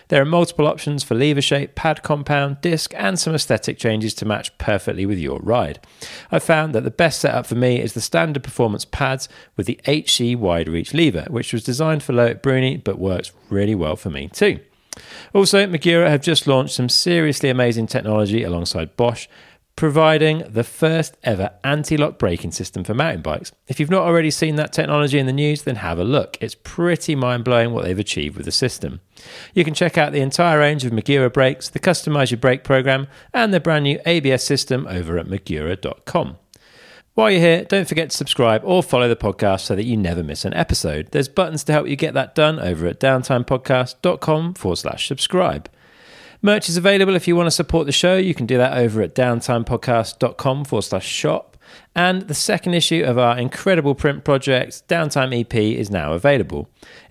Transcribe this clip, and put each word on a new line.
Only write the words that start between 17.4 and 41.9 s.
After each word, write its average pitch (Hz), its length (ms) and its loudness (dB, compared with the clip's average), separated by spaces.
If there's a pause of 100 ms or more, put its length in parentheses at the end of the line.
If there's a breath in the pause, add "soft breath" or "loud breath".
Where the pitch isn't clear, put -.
amazing 120 380 2
technology 107 560 0
alongside 87 560 -4
Bosch, 120 280 0 (480 soft breath)
providing 156 640 4
the 117 220 -4
first 160 640 -2
ever 95 260 -2 (140)
anti-lock 147 540 -2
braking 87 320 -2
system 92 340 -8
for 107 80 -6
mountain 123 300 -2
bikes. - 300 -6 (160)
If - 120 -4
you've 147 80 -2
not 185 140 2
already 165 280 2
seen 156 260 -2
that 151 140 -4
technology 147 480 0
in 135 60 2
the 131 80 0
news, 147 300 0
then 131 140 -4
have 87 220 -4
a 90 60 0
look. 127 380 0
It's - 120 -8
pretty 170 600 -2
mind-blowing 120 580 2
what 104 100 -2
they've 92 160 -2
achieved 76 380 -4
with - 80 -12
the - 80 -6
system. 80 480 -4 (540 loud breath)
You 175 100 2
can 151 80 -2
check 170 240 0
out 147 160 2
the 147 80 0
entire 156 380 2
range 147 260 2
of 117 80 -2
Magura 127 400 2
brakes, 135 380 0
the - 80 -8
Customize 147 520 0
Your 120 80 -2
Brake 131 260 2
program, 135 440 2 (240 loud breath)
and 220 220 2
the 170 60 2
brand 151 240 2
new 143 200 2
A 170 160 2
B 135 100 2
S 127 140 2
system 135 440 -2
over 87 280 -4
at 82 100 -4
magura 85 540 -6
dot - 240 -8
com. 151 320 -4 (800 soft breath)
While 220 160 4
you're 185 100 4
here, 170 240 6
don't 196 240 0
forget 156 220 -2
to - 60 -6
subscribe 113 480 2
or 185 180 4
follow 123 260 2
the 117 80 2
podcast 98 440 0
so - 140 -4
that 101 100 -2
you 120 120 -2
never 87 260 0
miss 76 220 -8
an - 100 -4
episode. - 580 -2
There's 139 160 0
buttons 160 360 -2
to 156 80 0
help 147 160 2
you 139 80 -4